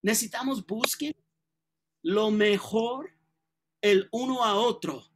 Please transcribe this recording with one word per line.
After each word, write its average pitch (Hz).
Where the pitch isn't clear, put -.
Necesitamos 226
busquen 254
lo 208
mejor 214
el 196
uno 254
a 208
otro 202